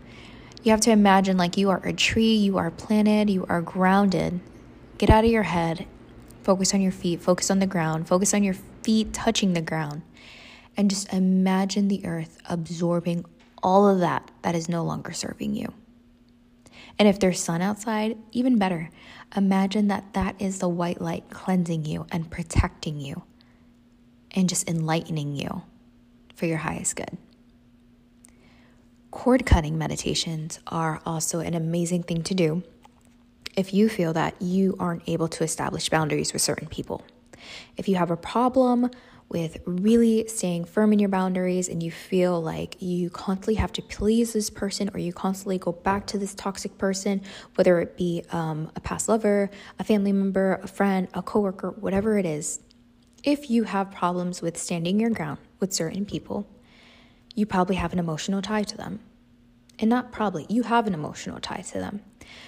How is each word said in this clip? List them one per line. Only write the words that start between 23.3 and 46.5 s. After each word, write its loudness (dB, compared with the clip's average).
and 2
just -2
enlightening -2
you -6
for -4
your 0
highest -6
good. -8
Cord 2
cutting 4
meditations -4
are -2
also -4
an -4
amazing 0
thing -4
to -6
do 2
if -2
you 6
feel 0
that -2
you 2
aren't -4
able 0
to -6
establish -4
boundaries 0
with -2
certain -2
people. -10
If -8
you 2
have 0
a 0
problem 2
with -6
really 4
staying -4
firm 2
in 6
your 4
boundaries 0
and -6
you -6
feel 0
like -6
you -2
constantly -4
have 0
to -8
please 0
this -2
person -4
or -8
you -4
constantly -4
go -2
back -4
to -4
this -6
toxic -8